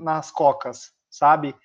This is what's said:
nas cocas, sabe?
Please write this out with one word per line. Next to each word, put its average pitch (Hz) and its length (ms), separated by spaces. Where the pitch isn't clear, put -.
nas 156 300
cocas, - 580
sabe? 147 460